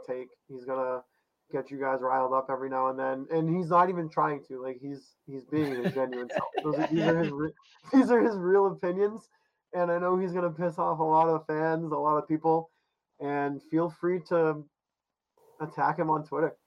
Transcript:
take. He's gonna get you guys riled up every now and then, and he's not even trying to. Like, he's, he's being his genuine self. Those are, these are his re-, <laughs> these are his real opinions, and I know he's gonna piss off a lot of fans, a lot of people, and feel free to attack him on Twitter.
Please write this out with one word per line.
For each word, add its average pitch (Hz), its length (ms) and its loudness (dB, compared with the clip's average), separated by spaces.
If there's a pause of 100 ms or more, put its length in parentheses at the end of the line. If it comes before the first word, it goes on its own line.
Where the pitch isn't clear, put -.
take. 127 240 -10 (200)
He's 127 160 -14
gonna 127 380 -4 (500)
get 135 180 -6
you 139 80 -10
guys 131 220 -2
riled 131 320 0
up 131 180 -2
every 135 180 -4
now 131 200 0
and 131 100 -4
then, 131 320 -4
and 160 260 0
he's 175 140 -2
not 180 180 6
even 170 200 -4
trying 151 400 -2
to. 127 120 -12
Like, 131 220 -8
he's, 139 300 -12 (160)
he's 135 160 -12
being 151 260 -2 (140)
his 135 100 -2
genuine 127 340 -4
self. - 200 -4 (160)
Those 151 160 0
are, 311 80 0
these 160 180 0
are 165 160 4
his - 80 -2
re-, 147 220 -6 (180)
<laughs> - 220 -14
these 247 180 8
are 233 100 8
his 214 160 2
real 190 300 4
opinions, 190 600 -2 (460)
and 175 180 2
I 170 80 2
know 185 180 2
he's 185 140 -2
gonna 175 180 0
piss 165 280 -4
off 170 200 0
a 160 60 2
lot 160 240 6
of 160 180 0
fans, 160 460 0
a 147 40 -2
lot 151 220 2
of 143 80 -4
people, 160 440 0 (500)
and 143 500 -4
feel 165 200 0
free 175 380 -4
to 156 360 2 (960)
attack 156 380 -2
him 160 120 0
on 156 140 0
Twitter. 151 320 -2 (100)